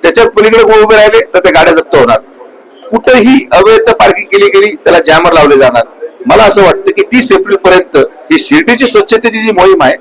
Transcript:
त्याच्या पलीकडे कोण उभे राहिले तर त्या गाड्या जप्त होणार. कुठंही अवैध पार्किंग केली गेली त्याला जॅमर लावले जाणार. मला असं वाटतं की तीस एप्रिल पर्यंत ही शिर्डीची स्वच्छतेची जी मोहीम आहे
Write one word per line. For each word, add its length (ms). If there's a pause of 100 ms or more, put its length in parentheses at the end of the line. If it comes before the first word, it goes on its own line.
त्याच्या 260
पलीकडे 340
कोण 200
उभे 120
राहिले 240 (140)
तर 60
त्या 120
गाड्या 220
जप्त 220
होणार. 240 (720)
कुठंही 600
अवैध 380
पार्किंग 380
केली 200
गेली 280
त्याला 240
जॅमर 340
लावले 240
जाणार. 260 (420)
मला 180
असं 200
वाटतं 280
की 100
तीस 300
एप्रिल 260
पर्यंत 400
ही 420
शिर्डीची 460
स्वच्छतेची 540
जी 120
मोहीम 320
आहे 180